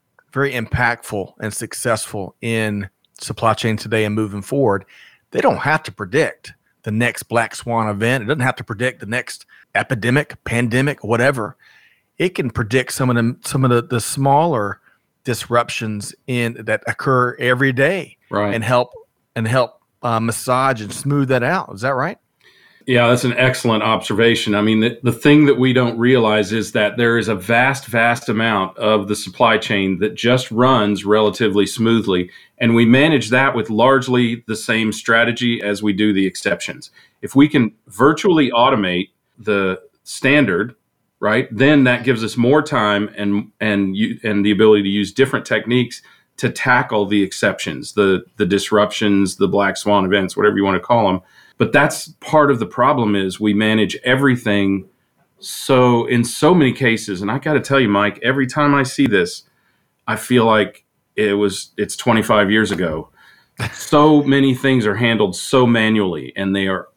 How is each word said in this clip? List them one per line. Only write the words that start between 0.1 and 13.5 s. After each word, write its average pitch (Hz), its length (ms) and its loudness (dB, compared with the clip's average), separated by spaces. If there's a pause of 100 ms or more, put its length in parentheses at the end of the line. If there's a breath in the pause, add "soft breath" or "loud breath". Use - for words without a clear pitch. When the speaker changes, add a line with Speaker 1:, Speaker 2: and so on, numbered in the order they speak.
Speaker 1:
very 139 200 -2
impactful 117 880 -4
and 110 120 -6
successful 107 920 -6
in 110 460 -4 (320)
supply 110 360 0
chain 110 220 -2
today 110 280 -2
and 104 80 -4
moving 104 300 -6
forward, 117 420 0 (460 soft breath)
they - 100 -4
don't 190 160 2
have 151 260 -2
to - 80 -14
predict 107 600 -6 (300)
the 110 80 -8
next 113 320 -2
black 113 320 -2
swan 113 340 -4
event. 113 340 -2
It 101 40 -10
doesn't 139 140 -2
have 127 160 -2
to 117 60 -12
predict 120 360 -6
the 101 80 -16
next - 400 -10 (260 soft breath)
epidemic, 120 720 -2
pandemic, 123 600 -2
whatever. 117 540 -2 (600 soft breath)
It 180 160 -2
can 139 160 -4
predict 120 420 -2
some 127 160 -2
of 123 60 2
the, 117 280 0
some 135 220 -2